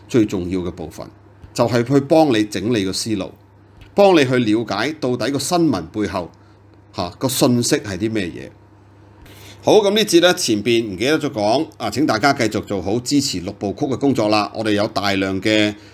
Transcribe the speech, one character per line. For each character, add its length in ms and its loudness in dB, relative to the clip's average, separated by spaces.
最 160 2
重 240 -2
要 120 -4
嘅 100 -6
部 180 -12
分， 200 -14
就 120 2
係 160 0
去 180 2
幫 300 4
你 120 2
整 280 -4
理 140 0
個 80 -4
思 220 -4
路， 160 -8
幫 200 6
你 80 6
去 140 2
了 320 0
解 300 -4
到 180 -2
底 140 -2
個 80 -4
新 180 -2
聞 160 -4
背 200 -4
後， 220 -6
嚇， 220 -4
個 100 -4
信 360 2
息 140 0
係 200 -8
啲 140 -4
咩 160 -4
嘢。 240 -12
好， 140 6
咁 180 4
呢 100 2
節 160 4
呢， 140 4
前 260 -2
邊 320 0
唔 40 -8
記 80 -2
得 120 2
咗 140 -4
講 340 0
啊， 120 -6
請 160 0
大 140 0
家 140 2
繼 100 0
續 220 -2
做 140 -4
好 200 -2
支 200 0
持 200 -4
六 140 -8
部 260 -6
曲 60 -2
嘅 120 -4
工 160 0
作 140 0
啦。 260 0
我 100 -8
哋 100 0
有 160 0
大 240 -2
量 280 -2
嘅 320 2